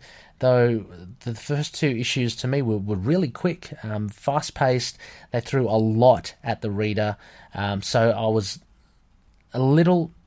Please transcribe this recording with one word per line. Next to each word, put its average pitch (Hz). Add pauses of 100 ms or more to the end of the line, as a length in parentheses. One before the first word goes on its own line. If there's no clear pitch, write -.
(400)
though 120 (360)
the 120
first 147
two -
issues 120
to -
me 139
were, 110
were 101
really 135
quick, - (100)
um, 107
fast-paced. 131 (340)
They 120
threw 127
a 110
lot 110
at 117
the 110
reader, 104 (380)
um, 101
so 117
I 110
was 110 (960)
a 123
little 165 (160)